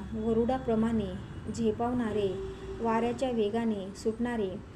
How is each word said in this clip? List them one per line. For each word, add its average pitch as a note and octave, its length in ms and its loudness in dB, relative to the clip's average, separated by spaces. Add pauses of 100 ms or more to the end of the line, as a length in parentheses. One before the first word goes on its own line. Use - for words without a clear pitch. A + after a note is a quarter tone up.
(140)
गरुडाप्रमाणे A3+ 920 2 (440)
झेपावणारे, A3 800 2 (480)
वाऱ्याच्या A#3 500 2
वेगाने G#3+ 640 0
सुटणारे. A3+ 520 0 (260)